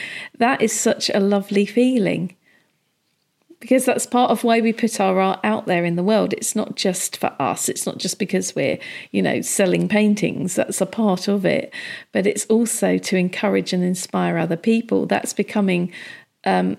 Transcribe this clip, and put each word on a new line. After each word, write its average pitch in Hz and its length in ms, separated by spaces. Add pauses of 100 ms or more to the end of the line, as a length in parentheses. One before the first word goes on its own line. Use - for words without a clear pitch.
(380)
that 240 240
is 220 180
such - 300
a - 100
lovely 202 460
feeling, 196 680 (1200)
because 254 260
that's 240 200
part 247 240
of - 140
why 226 160
we 226 140
put 226 260
our 190 220
art 190 200
out 214 260
there 175 180
in 170 100
the 175 80
world. 196 300
It's - 200
not 214 220
just - 400
for - 240
us. 120 300
It's - 160
not - 120
just - 220
because 185 360
we're, 139 220 (340)
you 196 100
know, 165 180
selling 180 480
paintings. 208 680
That's - 260
a 185 40
part 190 440
of 202 160
it. - 280 (380)
But 196 160
it's - 200
also 220 500
to 185 180
encourage 185 560
and 180 120
inspire 180 540
other 170 200
people. 226 480
That's - 260
becoming, 190 640 (500)
um, 185 340